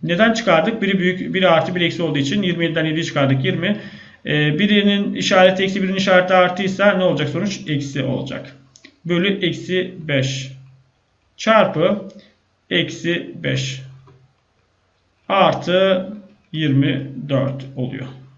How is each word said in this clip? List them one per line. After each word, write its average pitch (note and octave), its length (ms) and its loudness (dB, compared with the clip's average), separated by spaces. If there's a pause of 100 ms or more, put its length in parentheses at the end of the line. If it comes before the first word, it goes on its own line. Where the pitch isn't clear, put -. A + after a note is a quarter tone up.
Neden F3+ 300 2
çıkardık? F3 500 2
Biri G3 160 0
büyük, F3+ 360 -2
biri F#3 140 4
artı, E3 260 2
biri F3 100 0
eksi E3+ 180 -2
olduğu D3 160 -2
için G#3 240 -2
yirmi E3+ 220 -2
yediden E3 200 -2
yediyi D#3+ 200 -2
çıkardık, C3+ 400 0
yirmi. F#3 360 -2 (460)
Ee, D3+ 320 0
birinin G3+ 560 2
işareti F#3 480 4
eksi, F#3+ 200 -2
birinin F#3 140 -2
işareti F#3 380 4
artıysa F#3 580 2
ne F#3 120 0
olacak D3+ 240 0
sonuç? F#3 380 -4
Eksi C#3 380 -4
olacak. - 520 -6 (480)
Bölü F3+ 420 -2
eksi F3+ 520 -4
beş - 540 -4 (840)
çarpı G#3 720 2 (600)
eksi E3+ 720 -4
beş - 400 -4 (1500)
artı F#3 800 2 (440)
yirmi D3 580 0 (180)
dört C3+ 360 -2 (120)
oluyor. G#2+ 300 -8 (320)